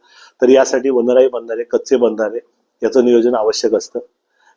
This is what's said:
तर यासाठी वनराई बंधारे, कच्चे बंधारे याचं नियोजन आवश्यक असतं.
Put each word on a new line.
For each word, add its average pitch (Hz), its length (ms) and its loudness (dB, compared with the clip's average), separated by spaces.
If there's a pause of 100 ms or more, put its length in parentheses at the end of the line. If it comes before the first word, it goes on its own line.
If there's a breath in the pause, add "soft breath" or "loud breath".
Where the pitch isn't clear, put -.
(420 soft breath)
तर 123 60 2
यासाठी 131 420 2
वनराई 123 380 2
बंधारे, 117 340 -8
कच्चे 120 340 -2
बंधारे 110 420 -2 (440)
याचं 120 220 2
नियोजन 120 300 2
आवश्यक 110 400 -2
असतं. 107 260 -6 (560)